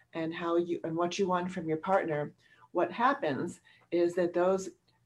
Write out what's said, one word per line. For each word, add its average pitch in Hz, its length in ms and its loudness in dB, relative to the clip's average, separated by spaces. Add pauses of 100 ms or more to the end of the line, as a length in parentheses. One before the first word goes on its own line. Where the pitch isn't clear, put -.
(140)
and 165 200 -4
how 170 220 0
you, 175 260 0
and 160 140 -4
what 175 200 0
you 196 120 2
want 180 200 0
from 170 200 -6
your 156 80 0
partner, 156 560 0 (400)
what 180 180 0
happens 180 720 0 (320)
is 170 240 2
that 175 180 0
those, 185 360 2 (360)